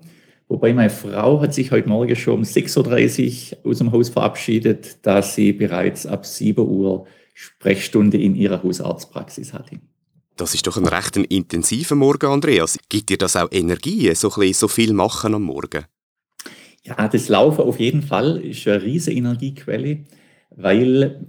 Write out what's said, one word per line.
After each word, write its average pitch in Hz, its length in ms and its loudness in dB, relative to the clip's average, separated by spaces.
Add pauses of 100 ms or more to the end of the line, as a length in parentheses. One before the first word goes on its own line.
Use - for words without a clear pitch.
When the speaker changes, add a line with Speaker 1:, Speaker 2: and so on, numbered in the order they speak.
(480)
Speaker 1:
Wobei - 240 2
meine 117 200 4
Frau 110 500 0
hat 147 140 0
sich 131 160 -2
heute - 180 2
Morgen 117 260 2
schon 117 200 0
um 110 80 0
sechs - 340 -2
Uhr 143 60 4
dreißig 120 800 0
aus 120 160 -2
dem 117 120 2
Haus 120 180 2
verabschiedet, 110 920 -2
da 101 220 4
sie 104 280 2
bereits 95 540 -2
ab - 220 -8
sieben 107 420 0
Uhr 95 380 -2 (260)
Sprechstunde - 880 0
in - 140 2
ihrer 95 260 0
Hausarztpraxis - 880 -8
hatte. - 280 -16 (560)
Speaker 2:
Das - 180 -4
ist - 140 -4
doch 90 100 -4
ein 92 80 2
recht 90 320 -2
ein 98 60 2
intensiver 95 720 -2
Morgen, 139 320 4
Andreas. 139 500 2 (100)
Gibt 107 220 -4
dir 95 80 0
das 92 180 0
auch 87 160 0
Energie, 95 600 0
so 101 160 0
ein 104 120 -2
bisschen, 95 120 4
so 110 140 2
viel 110 260 2
machen 107 400 0
am 104 80 -2
Morgen? 71 440 -6 (1000)
Speaker 1:
Ja, - 240 -4
das 127 220 0
Laufen 143 320 6
auf 123 180 0
jeden 135 240 0
Fall 127 340 0
ist 78 300 -10
eine 104 160 2
riesige 151 340 -2
Energiequelle, 127 880 -4 (500)
weil 123 720 2